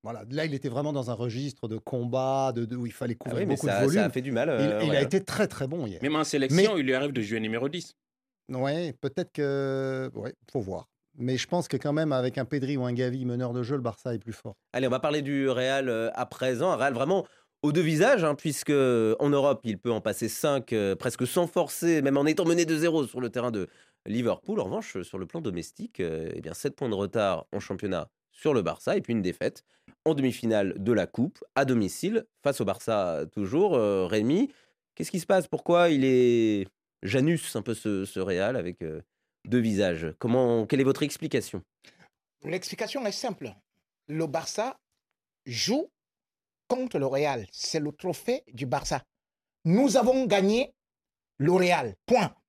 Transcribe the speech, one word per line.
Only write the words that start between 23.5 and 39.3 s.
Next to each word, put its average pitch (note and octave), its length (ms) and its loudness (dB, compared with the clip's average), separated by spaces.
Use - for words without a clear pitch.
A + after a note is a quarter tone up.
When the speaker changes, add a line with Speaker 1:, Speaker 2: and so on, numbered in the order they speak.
Speaker 2:
de G2+ 180 -4
Liverpool. A#2+ 560 -2
En A2+ 40 -2
revanche, B2 360 -6
sur - 160 -10
le F#2+ 80 -6
plan E3+ 160 -10
domestique, G#2 600 -8
euh, D#2+ 340 -4
eh E2 80 -10
bien, D#2+ 100 -12
sept - 240 -6
points C3 140 -4
de G#2 40 0
retard G2 600 0
en G2+ 60 -4
championnat F#2+ 500 -6
sur - 220 -2
le A#2+ 80 4
Barça F2+ 380 -2
et - 20 0
puis A#2+ 140 -4
une G#2+ 80 0
défaite F2+ 400 -4
en D#3+ 80 4
demi-finale A#2 640 2
de G2+ 160 0
la F#2+ 140 4
Coupe - 360 -4
à C#3 100 4
domicile C3 640 0
face C#3+ 180 -2
au A2 60 0
Barça F#2 640 -2
toujours. C#3 440 2
Euh, G2+ 300 4
Rémi, B2 440 2
qu'est-ce - 160 -8
qui F3+ 100 -4
se - 60 -12
passe ? F#3 200 2
Pourquoi E3+ 420 4
il C#3 160 4
est A#2 640 6
Janus C3+ 540 0
un G#2+ 60 -4
peu A#2 100 -6
ce, G2+ 320 -2
ce G2 160 -8
Real G2 360 0
avec, F2+ 260 -6
euh, D#2 180 -8